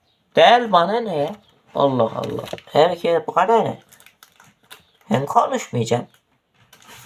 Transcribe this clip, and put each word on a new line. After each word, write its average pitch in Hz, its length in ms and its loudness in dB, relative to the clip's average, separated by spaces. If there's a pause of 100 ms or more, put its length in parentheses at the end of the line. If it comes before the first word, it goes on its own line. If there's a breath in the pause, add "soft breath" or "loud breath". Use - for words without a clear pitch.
(360)
Değil, 220 360 4
bana 185 280 2
ne 202 180 -6
ya? 156 180 -4 (400)
Allah 127 400 0
Allah. - 280 -8 (280)
Herkese 170 560 0
bu 156 60 -8
kadar 190 320 2
ne? 127 140 -8 (1300)
Ben 135 160 0
konuşmayacağım. - 840 -2 (1000)